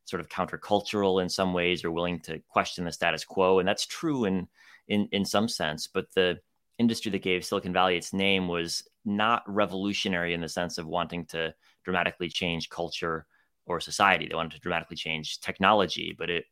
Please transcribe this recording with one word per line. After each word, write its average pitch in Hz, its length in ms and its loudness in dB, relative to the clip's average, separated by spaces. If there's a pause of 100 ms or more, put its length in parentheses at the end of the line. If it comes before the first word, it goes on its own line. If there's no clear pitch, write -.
sort 87 160 -6
of 80 80 -10
countercultural 95 920 0
in 90 80 0
some 92 240 0
ways 87 320 0
or 85 80 -2
willing 87 280 -2
to 80 280 -10
question - 360 0
the 82 80 -4
status 82 320 0
quo. 92 340 4
And 92 100 2
that's - 180 0
true 143 380 -2
in, 92 240 0 (400)
in, 104 240 2
in 98 120 2
some 104 240 2
sense, 78 380 -4
but - 280 -4
the 90 240 4 (400)
industry 113 320 2
that 95 120 -2
gave 90 220 0
Silicon 95 280 -2
Valley 92 240 4
its - 160 -6
name 95 360 2
was 85 360 -2 (200)
not 107 420 2
revolutionary 95 880 0
in 85 60 -2
the 82 80 -4
sense 87 300 -4
of 82 80 -6
wanting 85 400 -4
to 80 280 -4 (300)
dramatically 90 440 -2
change 82 400 -2
culture 82 580 -6 (400)
or 85 140 -4
society. 87 460 4
They - 80 -8
wanted 82 180 -2
to - 80 -18
dramatically 85 360 -4
change 78 440 -6
technology, 92 760 2
but 82 140 -6
it, 85 220 -2